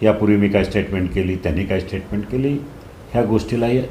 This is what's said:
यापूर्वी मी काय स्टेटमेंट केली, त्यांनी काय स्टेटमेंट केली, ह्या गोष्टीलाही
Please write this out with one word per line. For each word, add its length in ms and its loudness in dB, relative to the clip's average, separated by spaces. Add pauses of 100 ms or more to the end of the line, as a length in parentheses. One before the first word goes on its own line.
यापूर्वी 340 4
मी 120 4
काय 160 4
स्टेटमेंट 480 -2
केली, 240 0
त्यांनी 280 -2
काय 160 -2
स्टेटमेंट 460 -6
केली, 320 -2 (540)
ह्या 120 2
गोष्टीलाही 540 0 (120)